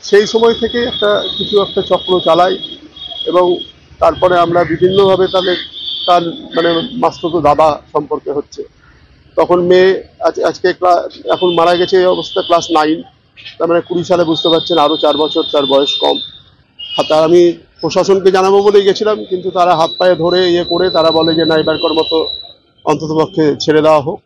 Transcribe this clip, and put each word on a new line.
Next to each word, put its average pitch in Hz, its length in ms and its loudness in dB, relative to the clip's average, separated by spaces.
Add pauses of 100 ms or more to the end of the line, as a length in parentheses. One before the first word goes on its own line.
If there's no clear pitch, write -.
সেই 202 260 2
সময় 226 260 2
থেকে 233 300 -4
একটা 208 400 -2 (140)
কিছু 196 240 -2
একটা 190 200 -4
চক্র 185 380 -2
চালায় 175 380 2 (680)
এবং 175 300 0 (440)
তারপরে 170 400 2
আমরা 170 240 2
বিভিন্নভাবে 185 640 2
তাদের, 185 280 -2 (520)
তার 175 180 4
মানে 165 640 -4
মাস্তুতো 160 500 -4
দাদা 147 400 2 (120)
সম্পর্কে 151 380 -6
হচ্ছে। 143 320 -8 (720)
তখন 175 260 2
মেয়ে 185 420 4 (160)
আজ-, 165 260 -2
আজকে 170 280 -2
ক্লা-, - 600 -2
এখন 180 200 -2
মারা 170 220 2
গেছে 180 220 0
এই 185 80 4
অবস্থা 180 360 -2
ক্লাস - 300 0
নাইন, 156 300 0 (580)
তার - 80 -2
মানে 170 140 2
কুড়ি 175 220 -4
সালে 175 200 0
বুঝতে 165 260 -2
পারছেন 165 280 0
আরও 151 200 2
চার 147 200 0
বছর 151 340 -2
তার 147 140 0
বয়স 139 340 0
কম। 143 180 -2 (800)
আর 151 120 -2
তার 156 140 2
আমি 170 300 4 (280)
প্রশাসনকে 185 500 2
জানাবো 196 320 2
বলেই 202 200 4
গেছিলাম, 208 420 -2
কিন্তু 185 260 -6
তারা 175 240 2
হাত 160 220 0
পায়ে 180 180 2
ধরে 175 340 0
ইয়ে 175 140 0
করে 170 260 0
তারা 165 220 2
বলে 160 240 0
যে 165 100 0
না 160 100 2
এবারকার 156 380 0
মতো 160 340 -2 (580)
অন্ততপক্ষে 151 720 0
ছেড়ে 156 220 2
দেওয়া 156 200 4
হোক। 160 240 -8